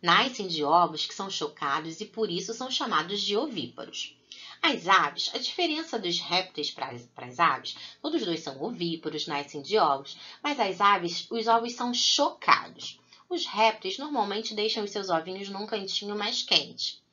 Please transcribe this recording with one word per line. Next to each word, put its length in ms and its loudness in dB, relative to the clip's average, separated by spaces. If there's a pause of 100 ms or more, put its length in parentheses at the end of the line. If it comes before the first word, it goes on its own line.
Nascem 440 4
de 160 -2
ovos 440 4
que 80 -10
são 160 -6
chocados 720 -4
e 20 -6
por 260 -2
isso 220 -4
são 180 -8
chamados 520 0
de 160 0
ovíparos. 760 -6 (460)
As 260 4
aves, 480 4
a 40 -4
diferença 600 -2
dos 220 -2
répteis 500 -2
para 200 -8 (360)
as 140 -4
aves, 340 2 (280)
todos 200 -2
dois 180 -2
são 220 -8
ovíparos, 640 -4
nascem 360 -6
de 160 2
ovos, 400 2 (240)
mas 180 -2
as 220 0
aves, 480 4
os 160 -2
ovos 260 4
são 220 -4
chocados. 1040 2 (260)
Os 200 -4
répteis 500 2
normalmente 580 -2
deixam 300 -2
os 60 -6
seus 180 -6
ovinhos 400 -2
num 180 -8
cantinho 480 -4
mais 280 -2
quente. 600 0 (100)